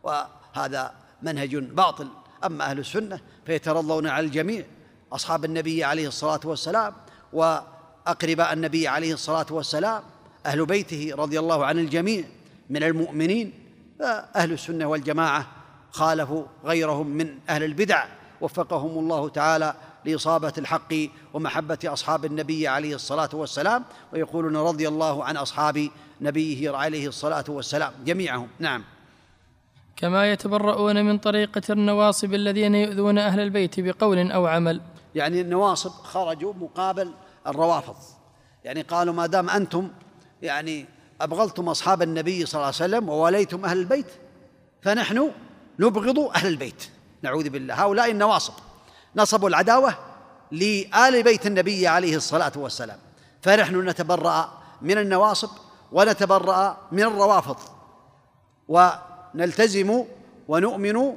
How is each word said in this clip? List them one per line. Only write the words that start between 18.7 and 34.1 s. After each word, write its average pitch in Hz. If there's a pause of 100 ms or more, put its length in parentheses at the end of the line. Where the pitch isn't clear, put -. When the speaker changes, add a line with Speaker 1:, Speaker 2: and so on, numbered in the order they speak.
Speaker 1:
الله 156
تعالى 156 (300)
لإصابة 156
الحق 160 (400)
ومحبة 156
أصحاب 151
النبي 151
عليه 147
الصلاة 143
والسلام، 156 (300)
ويقولون: 156
"رضي 156
الله 151
عن 147
أصحاب 147 (320)
نبيه 147
عليه 143
الصلاة 147
والسلام 143 (140)
جميعهم". 143 (120)
نعم. 131 (1120)
Speaker 2:
كما 196
يتبرؤون 208
من 208
طريقة 208
النواصب 208
الذين 208
يؤذون 208
أهل 202
البيت 202
بقول 185